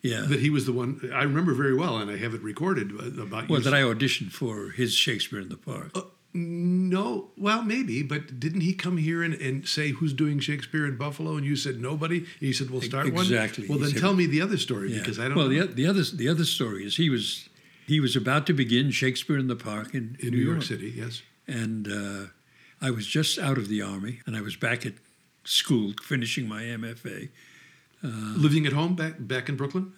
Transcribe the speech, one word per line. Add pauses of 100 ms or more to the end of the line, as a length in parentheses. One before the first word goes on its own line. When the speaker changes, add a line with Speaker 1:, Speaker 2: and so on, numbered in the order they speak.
Speaker 1:
Yeah.
Speaker 2:
That
he
was
the
one,
I
remember
very
well,
and
I
have
it
recorded,
uh,
about
Speaker 1:
Well,
Speaker 2:
you
Speaker 1:
that
Speaker 2:
s-
Speaker 1:
I
auditioned
for
his
Shakespeare
in
the
Park.
Speaker 2:
Uh, (340)
no,
well,
maybe,
but
didn't
he
come
here
and,
and
say,
"Who's
doing
Shakespeare
in
Buffalo?"
And
you
said,
"Nobody."
And (120)
he
said,
"Well,
Speaker 1:
E-,
Speaker 2:
start
one."
Speaker 1:
exactly.
Speaker 2:
Well,
Speaker 1:
He
Speaker 2:
then
Speaker 1:
said
Speaker 2:
tell
me
the
other
story,
Speaker 1:
Yeah.
Speaker 2:
because
I
don't
Speaker 1:
Well,
Speaker 2:
know.
Speaker 1:
the,
the
other,
the
other
story
is
he
was, (380)
he
was
about
to
begin
Shakespeare
in
the
Park
in
Speaker 2:
In
Speaker 1:
New
Speaker 2:
New
York
Speaker 1:
York.
Speaker 2:
City,
yes. (260)
Speaker 1:
And,
uh, (520)
I
was
just
out
of
the
Army,
and
I
was
back
at (500)
school (100)
finishing
my
M
F
A. (760)
Uh, (280)
Speaker 2:
Living
at
home
back,
back
in
Brooklyn?